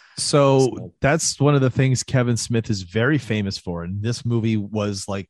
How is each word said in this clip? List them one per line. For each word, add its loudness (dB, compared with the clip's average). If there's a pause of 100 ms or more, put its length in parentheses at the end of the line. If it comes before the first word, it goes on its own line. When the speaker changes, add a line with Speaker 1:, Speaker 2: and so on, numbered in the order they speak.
(180)
Speaker 1:
So 4 (180)
Speaker 2:
So -12
Speaker 1:
that's 0
one 4
of 4
the 2
things 0
Kevin 0
Smith -2
is -2
very 0
famous -4
for. -8
And -8
this -6
movie 0
was, -4
like, -6